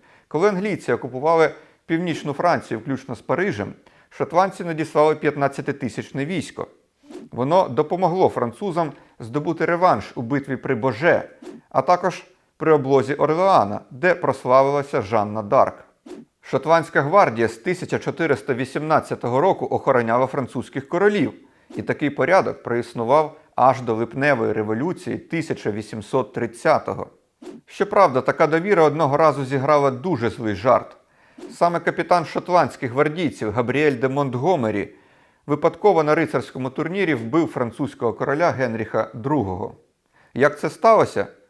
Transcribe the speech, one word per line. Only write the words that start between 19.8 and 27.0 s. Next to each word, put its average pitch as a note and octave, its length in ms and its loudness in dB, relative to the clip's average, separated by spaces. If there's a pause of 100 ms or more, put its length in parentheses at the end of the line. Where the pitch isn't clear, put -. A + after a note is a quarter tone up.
французьких C3 640 -6
королів, G3 440 2 (420)
і A#2 60 -8
такий B2+ 280 -2
порядок C#3 540 0
проіснував A#2+ 760 0 (180)
аж B2+ 260 4
до A#2 140 -2
липневої A#2 580 0
революції A2 640 -4
тисяча D3+ 540 -6
вісімсот A2 600 -4
тридцятого. A2+ 760 -2 (580)